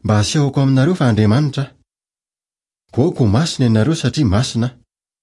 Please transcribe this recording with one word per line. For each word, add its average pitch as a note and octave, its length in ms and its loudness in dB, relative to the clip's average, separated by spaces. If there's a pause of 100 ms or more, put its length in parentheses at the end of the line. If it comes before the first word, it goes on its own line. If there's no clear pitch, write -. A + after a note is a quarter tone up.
mba G#2+ 140 0
hasehoko C#3 440 0
aminareo C3+ 340 2
fa C#3 140 0
Andriamanitra. A#2+ 560 0 (1300)
Ko D#3 180 0
ko C#3 140 -2
masina B2+ 400 0
ianareo A2+ 300 2
satria D3 300 -2
masina. B2 440 -2 (540)